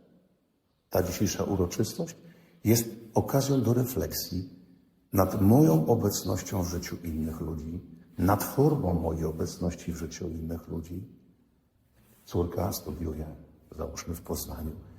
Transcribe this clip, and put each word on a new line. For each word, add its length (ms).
ta 120
dzisiejsza 420
uroczystość 720
jest 240
okazją 480
do 120
refleksji 760
nad 280
moją 460
obecnością 760
w 60
życiu 360
innych 360
ludzi, 460
nad 260
formą 500
mojej 300
obecności 680
w 40
życiu 320
innych 400
ludzi. 400
Córka 480
studiuje, 540
załóżmy, 360
w 80
Poznaniu. 500